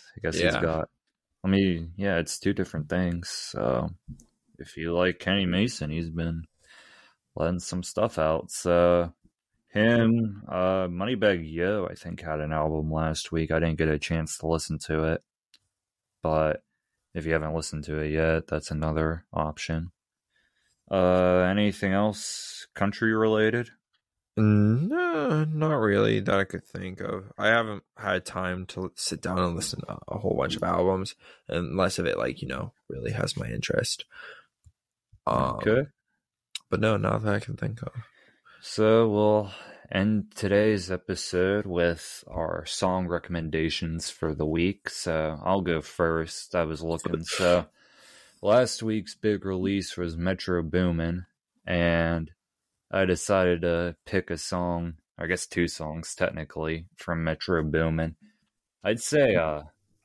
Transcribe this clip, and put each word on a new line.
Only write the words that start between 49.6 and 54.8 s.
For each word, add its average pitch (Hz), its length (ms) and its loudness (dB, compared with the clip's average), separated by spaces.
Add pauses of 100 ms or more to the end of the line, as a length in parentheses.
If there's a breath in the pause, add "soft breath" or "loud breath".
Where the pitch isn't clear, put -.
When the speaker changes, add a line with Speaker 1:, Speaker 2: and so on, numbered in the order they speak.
Speaker 1:
was 85 180 -4
Metro 90 460 0
Boomin, 85 640 0 (400)
and 85 680 2 (580)
I 95 160 2
decided 90 560 2
to 85 340 0 (100)
pick - 240 -2
a 87 80 -4
song, 85 580 -4 (220)